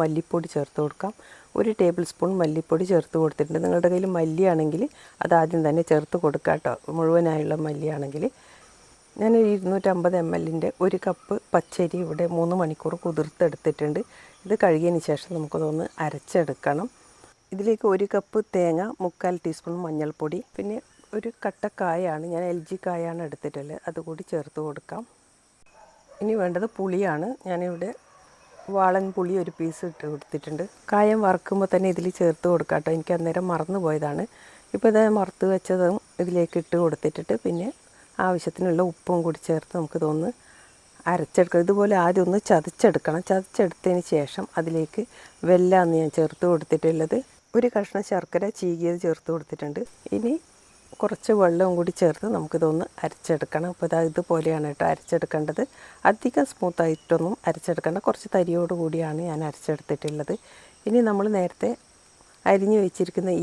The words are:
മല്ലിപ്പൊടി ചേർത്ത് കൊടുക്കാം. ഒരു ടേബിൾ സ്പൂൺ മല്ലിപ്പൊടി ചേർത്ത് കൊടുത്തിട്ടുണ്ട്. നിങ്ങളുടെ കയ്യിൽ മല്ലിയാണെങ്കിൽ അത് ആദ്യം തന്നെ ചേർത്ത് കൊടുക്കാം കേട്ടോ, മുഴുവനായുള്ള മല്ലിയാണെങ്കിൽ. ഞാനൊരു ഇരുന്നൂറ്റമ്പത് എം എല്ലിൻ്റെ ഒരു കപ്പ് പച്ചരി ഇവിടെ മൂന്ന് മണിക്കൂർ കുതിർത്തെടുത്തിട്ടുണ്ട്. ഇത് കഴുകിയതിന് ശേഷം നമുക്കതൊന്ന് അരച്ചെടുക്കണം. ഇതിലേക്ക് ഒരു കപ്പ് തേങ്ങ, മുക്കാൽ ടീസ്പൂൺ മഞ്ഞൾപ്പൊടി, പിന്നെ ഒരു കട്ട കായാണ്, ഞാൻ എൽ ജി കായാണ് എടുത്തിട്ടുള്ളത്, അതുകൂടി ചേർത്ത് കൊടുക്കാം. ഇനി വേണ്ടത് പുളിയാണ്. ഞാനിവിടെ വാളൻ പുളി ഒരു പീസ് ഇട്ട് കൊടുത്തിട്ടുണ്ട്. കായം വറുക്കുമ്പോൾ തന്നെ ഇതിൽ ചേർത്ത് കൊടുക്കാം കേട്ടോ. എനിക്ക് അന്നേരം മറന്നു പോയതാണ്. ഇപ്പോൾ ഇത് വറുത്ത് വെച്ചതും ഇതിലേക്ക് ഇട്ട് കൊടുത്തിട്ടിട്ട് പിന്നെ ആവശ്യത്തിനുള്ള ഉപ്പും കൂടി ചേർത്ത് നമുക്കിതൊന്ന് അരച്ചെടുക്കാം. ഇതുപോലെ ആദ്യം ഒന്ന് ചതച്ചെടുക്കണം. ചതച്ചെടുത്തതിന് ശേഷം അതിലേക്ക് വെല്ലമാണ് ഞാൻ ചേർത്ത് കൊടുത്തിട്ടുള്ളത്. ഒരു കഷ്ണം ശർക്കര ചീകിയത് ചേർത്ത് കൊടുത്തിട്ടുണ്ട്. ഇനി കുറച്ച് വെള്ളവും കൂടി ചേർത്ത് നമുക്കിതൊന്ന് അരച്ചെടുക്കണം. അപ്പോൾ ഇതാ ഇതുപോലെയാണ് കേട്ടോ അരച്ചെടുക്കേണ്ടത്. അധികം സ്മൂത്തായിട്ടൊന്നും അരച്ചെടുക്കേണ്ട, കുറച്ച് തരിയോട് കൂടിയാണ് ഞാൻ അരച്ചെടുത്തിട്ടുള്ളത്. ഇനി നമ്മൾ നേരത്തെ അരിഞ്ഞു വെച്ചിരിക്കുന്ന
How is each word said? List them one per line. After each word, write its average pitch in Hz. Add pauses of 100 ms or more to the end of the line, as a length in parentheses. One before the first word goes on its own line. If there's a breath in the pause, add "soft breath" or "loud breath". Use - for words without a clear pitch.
മല്ലിപ്പൊടി 160
ചേർത്ത് -
കൊടുക്കാം. 190 (460 loud breath)
ഒരു 214 (100)
ടേബിൾ 175
സ്പൂൺ - (100)
മല്ലിപ്പൊടി 160
ചേർത്ത് 165
കൊടുത്തിട്ടുണ്ട്. 160
നിങ്ങളുടെ 175
കയ്യിൽ 185 (120)
മല്ലിയാണെങ്കിൽ 160 (420 loud breath)
അത് 185
ആദ്യം 165
തന്നെ 156
ചേർത്ത് 156
കൊടുക്കാം 156
കേട്ടോ, 135 (260)
മുഴുവനായുള്ള 160 (100)
മല്ലിയാണെങ്കിൽ. 151 (960 loud breath)
ഞാനൊരു 226
ഇരുന്നൂറ്റമ്പത് 185
എം 165
എല്ലിൻ്റെ 165 (140)
ഒരു 185
കപ്പ് 190 (180)
പച്ചരി 175
ഇവിടെ 160 (100)
മൂന്ന് 170
മണിക്കൂർ 156 (100)
കുതിർത്തെടുത്തിട്ടുണ്ട്. 156 (460 loud breath)
ഇത് 190 (100)
കഴുകിയതിന് 170
ശേഷം 147
നമുക്കതൊന്ന് 156 (200)
അരച്ചെടുക്കണം. 147 (680 loud breath)
ഇതിലേക്ക് 208
ഒരു 196
കപ്പ് 208 (140)
തേങ്ങ, 175 (220)
മുക്കാൽ 180
ടീസ്പൂൺ 170
മഞ്ഞൾപ്പൊടി, 156 (180)
പിന്നെ 202 (400)
ഒരു 220 (160)
കട്ട 202 (160)
കായാണ്, 165
ഞാൻ 170
എൽ 175 (100)
ജി 190
കായാണ് 170
എടുത്തിട്ടുള്ളത്, 147
അതുകൂടി 160 (100)
ചേർത്ത് 156
കൊടുക്കാം. 151 (1200)
ഇനി 214
വേണ്ടത് 180 (100)
പുളിയാണ്. 185 (200)
ഞാനിവിടെ 175 (840)
വാളൻ 190 (100)
പുളി 185
ഒരു 170
പീസ് 165
ഇട്ട് -
കൊടുത്തിട്ടുണ്ട്. 151 (300)
കായം 214
വറുക്കുമ്പോൾ 190
തന്നെ 190
ഇതിൽ 175 (140)
ചേർത്ത് 170
കൊടുക്കാം 160
കേട്ടോ. 156
എനിക്ക് 165
അന്നേരം 170
മറന്നു 170
പോയതാണ്. 151 (500 loud breath)
ഇപ്പോൾ 226
ഇത് 214 (180)
വറുത്ത് 185
വെച്ചതും 185 (260)
ഇതിലേക്ക് 175
ഇട്ട് -
കൊടുത്തിട്ടിട്ട് 160
പിന്നെ 175 (580 loud breath)
ആവശ്യത്തിനുള്ള 180 (100)
ഉപ്പും -
കൂടി 160
ചേർത്ത് 160
നമുക്കിതൊന്ന് 156 (840 loud breath)
അരച്ചെടുക്കാം. 175
ഇതുപോലെ 202
ആദ്യം 185
ഒന്ന് 190 (120)
ചതച്ചെടുക്കണം. 165 (120)
ചതച്ചെടുത്തതിന് 185 (100)
ശേഷം 147 (140)
അതിലേക്ക് 165 (460 loud breath)
വെല്ലമാണ് 180
ഞാൻ 156
ചേർത്ത് 160
കൊടുത്തിട്ടുള്ളത്. 160 (380)
ഒരു 240
കഷ്ണം 202 (100)
ശർക്കര 180 (140)
ചീകിയത് 170
ചേർത്ത് 165
കൊടുത്തിട്ടുണ്ട്. 151 (360)
ഇനി 233 (680)
കുറച്ച് 214
വെള്ളവും 180
കൂടി 175
ചേർത്ത് 180 (100)
നമുക്കിതൊന്ന് 160 (180)
അരച്ചെടുക്കണം. 160
അപ്പോൾ -
ഇതാ 165
ഇതുപോലെയാണ് 160
കേട്ടോ 143
അരച്ചെടുക്കേണ്ടത്. 156 (480 loud breath)
അധികം 269
സ്മൂത്തായിട്ടൊന്നും 165 (140)
അരച്ചെടുക്കേണ്ട, 170
കുറച്ച് -
തരിയോട് 170
കൂടിയാണ് 160 (100)
ഞാൻ 156
അരച്ചെടുത്തിട്ടുള്ളത്. 151 (540 loud breath)
ഇനി 233 (100)
നമ്മൾ 202 (100)
നേരത്തെ 180 (800)
അരിഞ്ഞു 196
വെച്ചിരിക്കുന്ന 180 (100)